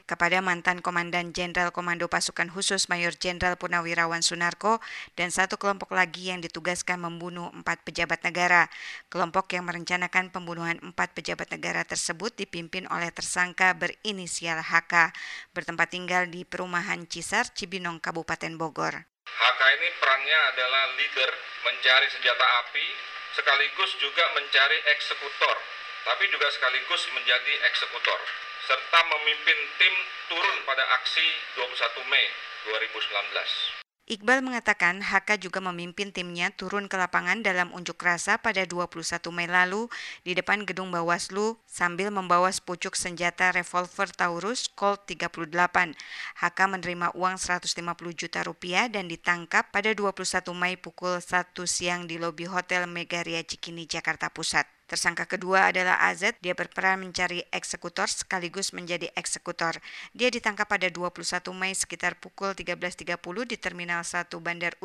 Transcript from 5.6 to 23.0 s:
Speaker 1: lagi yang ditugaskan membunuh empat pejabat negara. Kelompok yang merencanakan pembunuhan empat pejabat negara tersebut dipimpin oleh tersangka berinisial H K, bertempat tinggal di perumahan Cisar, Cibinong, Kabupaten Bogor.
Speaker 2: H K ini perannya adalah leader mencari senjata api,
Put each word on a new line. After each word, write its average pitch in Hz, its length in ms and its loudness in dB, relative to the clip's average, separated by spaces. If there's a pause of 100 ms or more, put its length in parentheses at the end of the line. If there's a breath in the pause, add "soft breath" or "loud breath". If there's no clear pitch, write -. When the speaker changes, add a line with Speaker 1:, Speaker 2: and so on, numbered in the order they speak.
Speaker 1:
lagi 185 400 0
yang 180 80 -6
ditugaskan 175 640 -4
membunuh 175 480 -8
empat 170 320 -4
pejabat 170 400 -2
negara. 175 480 4 (400 loud breath)
Kelompok 180 400 0
yang 180 160 -4
merencanakan 180 640 -2
pembunuhan 170 480 -4
empat 180 400 -4
pejabat 165 320 -6
negara 170 320 -4
tersebut 175 480 -4
dipimpin 185 560 -8
oleh 170 240 -4
tersangka 180 640 2
berinisial 170 880 -4
H 170 240 4
K, 170 240 6 (400 loud breath)
bertempat 165 400 -2
tinggal 180 400 0
di 175 160 -10
perumahan 180 640 -4
Cisar, 196 400 -2
Cibinong, 175 480 -6
Kabupaten 165 560 -6
Bogor. 160 480 -4 (240)
Speaker 2:
H - 160 -2 (160)
K - 80 4
ini - 220 4 (100)
perannya 147 400 4 (160)
adalah 131 400 2
leader - 360 0 (340)
mencari 131 480 6
senjata - 320 4 (160)
api, - 240 -2 (480)